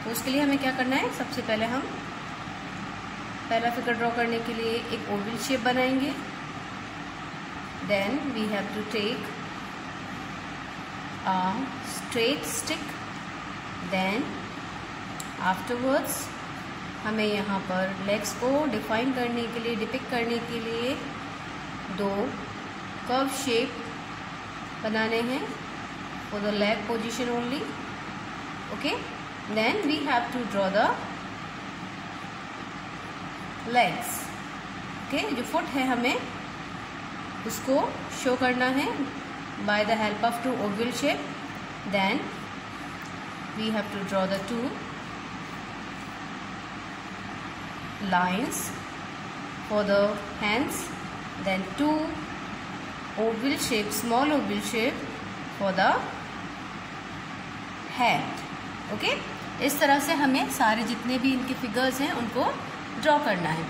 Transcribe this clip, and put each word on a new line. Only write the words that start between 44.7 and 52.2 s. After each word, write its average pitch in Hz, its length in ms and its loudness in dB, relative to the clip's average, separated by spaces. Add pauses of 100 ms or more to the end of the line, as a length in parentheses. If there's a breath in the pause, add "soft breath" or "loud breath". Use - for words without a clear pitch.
lines 180 480 4 (1080)
for 208 220 4
the 202 100 10 (400)
hands, 220 400 2 (640)
then 190 340 2
two 302 180 6 (1300)